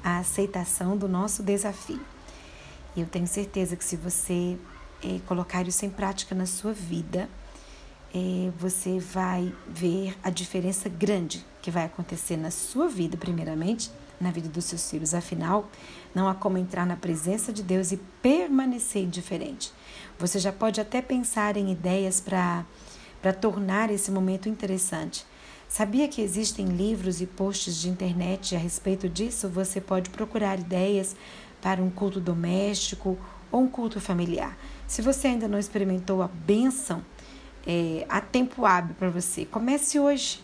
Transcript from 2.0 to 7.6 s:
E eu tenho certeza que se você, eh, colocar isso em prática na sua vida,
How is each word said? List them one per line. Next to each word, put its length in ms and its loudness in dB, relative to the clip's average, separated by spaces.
E 60 0
eu 40 0
tenho 220 0
certeza 480 0
que 80 -6
se 140 -2
você, 600 0
eh, 240 -2
colocar 400 0
isso 180 0
em 40 -2
prática 440 -2
na 120 2
sua 260 -2
vida, 580 -4